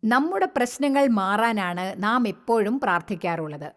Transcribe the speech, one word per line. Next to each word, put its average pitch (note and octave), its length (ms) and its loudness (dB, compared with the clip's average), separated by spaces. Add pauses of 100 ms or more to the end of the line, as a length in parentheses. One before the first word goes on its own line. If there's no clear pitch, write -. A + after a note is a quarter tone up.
നമ്മുടെ D#4+ 440 2 (100)
പ്രശ്നങ്ങൾ C#4 500 2
മാറാനാണ് G3 960 0
നാം A#3 240 2
എപ്പോഴും A3+ 520 0
പ്രാർത്ഥിക്കാറുള്ളത്. E3 960 -4